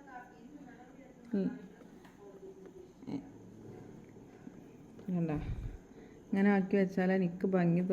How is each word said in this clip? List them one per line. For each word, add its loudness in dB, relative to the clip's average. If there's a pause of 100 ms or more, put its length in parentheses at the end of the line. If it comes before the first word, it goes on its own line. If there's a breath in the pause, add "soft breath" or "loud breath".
(1400)
ഉം. 0 (1600)
ഏ, -4 (2000)
കണ്ടാ? 0 (920 loud breath)
ഇങ്ങനെ 6
ആക്കി 2
വെച്ചാലാ 2
എനിക്ക് 0
ഭംഗി 6 (120)